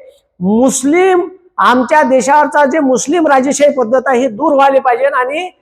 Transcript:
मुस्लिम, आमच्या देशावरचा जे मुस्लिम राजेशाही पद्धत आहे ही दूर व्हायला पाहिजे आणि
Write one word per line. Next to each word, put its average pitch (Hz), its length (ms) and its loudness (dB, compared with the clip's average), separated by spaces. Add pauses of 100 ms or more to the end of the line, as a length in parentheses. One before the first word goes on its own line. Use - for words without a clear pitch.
(400)
मुस्लिम, 285 880 0 (300)
आमच्या 254 440 2
देशावरचा 285 640 2
जे 277 140 -2
मुस्लिम 285 480 0
राजेशाही 277 460 2
पद्धत 254 340 -2
आहे 262 120 0
ही 269 100 -2
दूर 277 260 -2
व्हायला 269 260 2
पाहिजे 254 240 0
आणि 294 460 -4 (100)